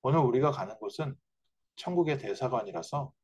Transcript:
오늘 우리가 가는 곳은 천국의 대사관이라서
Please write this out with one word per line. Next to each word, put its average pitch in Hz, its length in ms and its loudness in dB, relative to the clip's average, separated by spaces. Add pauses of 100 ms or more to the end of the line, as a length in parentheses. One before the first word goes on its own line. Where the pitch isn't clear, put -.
오늘 147 180 4
우리가 135 320 4
가는 104 260 -6
곳은 139 380 -8 (600)
천국의 170 440 0
대사관이라서 175 920 -4 (100)